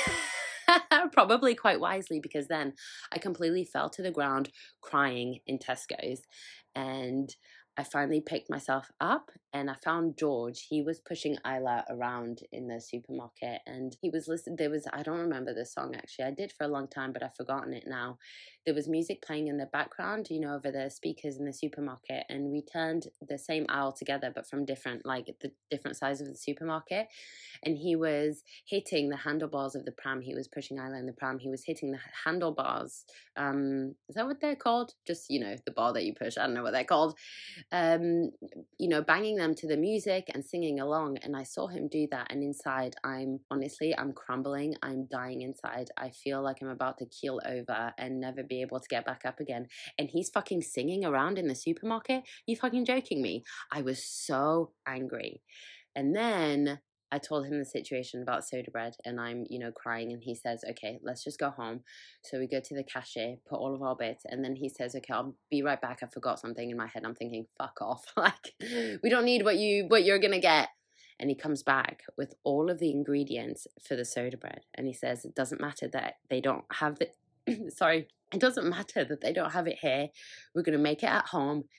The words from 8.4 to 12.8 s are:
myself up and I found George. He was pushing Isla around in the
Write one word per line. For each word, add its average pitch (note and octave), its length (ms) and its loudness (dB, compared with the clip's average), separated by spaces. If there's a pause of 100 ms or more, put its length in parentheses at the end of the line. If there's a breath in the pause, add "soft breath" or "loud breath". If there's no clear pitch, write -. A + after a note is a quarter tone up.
myself C3+ 500 -2
up A3+ 300 2 (240)
and C#3 160 -2
I C3+ 60 -6
found E3 420 0
George. A#2+ 500 0
He D3+ 140 0
was D#3+ 180 -2
pushing - 460 -4
Isla C3 440 0
around A#2+ 500 -4 (120)
in B2 160 -8
the A#2 140 -6